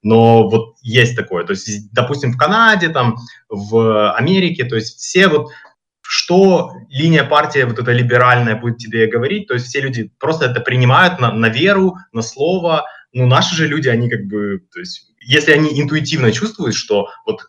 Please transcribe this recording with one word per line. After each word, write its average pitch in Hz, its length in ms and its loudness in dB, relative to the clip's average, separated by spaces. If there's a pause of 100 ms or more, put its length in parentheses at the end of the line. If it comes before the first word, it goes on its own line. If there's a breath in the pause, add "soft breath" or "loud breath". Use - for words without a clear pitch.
но 113 480 6
вот - 320 -2
есть 117 340 0
такое. 92 300 -6
То 95 60 -6
есть, 104 420 -8
допустим, 127 380 -2
в 127 60 -6
Канаде, 208 520 2
там, - 280 0 (320 loud breath)
в 107 640 0
Америке, 180 500 0
то 120 100 -6
есть - 220 -6
все 190 300 0
вот 147 220 0 (520 loud breath)
что 180 720 2 (180)
линия 147 340 2
партии 147 400 0
вот 117 160 -4
эта 120 120 -2
либеральная 120 640 2
будет 117 240 -6
тебе 110 280 0
говорить, 139 400 -4
то 127 80 -4
есть 123 120 -6
все 139 140 -6
люди 120 380 -8
просто 156 280 -2
это 120 140 -4
принимают 131 580 2
на, 117 120 0
на 113 180 0
веру, 185 480 0 (160 loud breath)
на 113 100 -6
слово. 165 640 -2 (280 loud breath)
Ну, 123 140 0
наши 170 280 2
же 160 120 0
люди, 147 220 -2
они 117 200 0
как 101 160 -6
бы, 101 380 -6 (100)
то 87 60 -16
есть, - 320 -18 (100)
если 151 300 2
они 147 300 2
интуитивно 139 500 -2
чувствуют, 143 440 -4
что - 340 -2 (180 loud breath)
вот - 220 -6